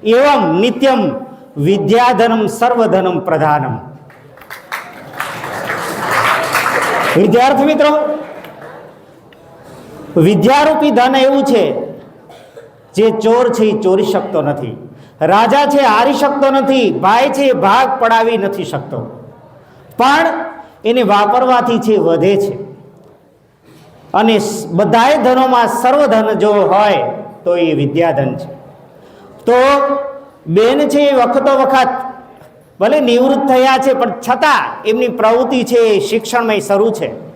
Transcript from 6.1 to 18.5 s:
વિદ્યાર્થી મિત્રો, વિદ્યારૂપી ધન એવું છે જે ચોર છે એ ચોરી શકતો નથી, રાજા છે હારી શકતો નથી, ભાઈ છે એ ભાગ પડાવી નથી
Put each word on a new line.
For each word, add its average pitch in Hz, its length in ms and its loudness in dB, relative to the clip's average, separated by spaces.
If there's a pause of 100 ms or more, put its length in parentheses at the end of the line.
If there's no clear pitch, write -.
વિદ્યાર્થી 247 420 2
મિત્રો, 302 360 2 (2250)
વિદ્યારૂપી 285 680 2
ધન 247 240 2
એવું 269 280 2
છે 226 460 0 (1040)
જે 220 160 2
ચોર 226 420 2
છે 220 120 2
એ 208 160 -2
ચોરી 190 240 2
શકતો 165 360 -2
નથી, 135 480 -6 (320)
રાજા 220 440 2
છે 285 120 0
હારી 247 360 2
શકતો 277 380 0
નથી, 262 480 0
ભાઈ 233 300 2
છે 277 140 -2
એ 262 100 2
ભાગ 254 460 2
પડાવી 226 380 0
નથી 196 260 -4